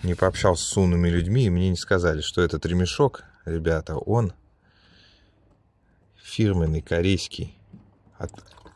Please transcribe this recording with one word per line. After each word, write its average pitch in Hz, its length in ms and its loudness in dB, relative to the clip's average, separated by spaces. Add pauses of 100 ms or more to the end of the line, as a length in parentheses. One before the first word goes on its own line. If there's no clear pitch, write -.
не 87 120 -2
пообщался 95 480 2
с - 140 -4
умными 87 320 2
людьми, 92 360 0
и 98 40 2
мне 90 200 2
не 90 60 0
сказали, 85 460 0
что - 200 -2
этот 80 240 0
ремешок, 90 580 0 (220)
ребята, 80 520 -2
он 107 360 -2 (1900)
фирменный, 85 580 0
корейский, - 760 -2 (600)
от - 140 -12 (440)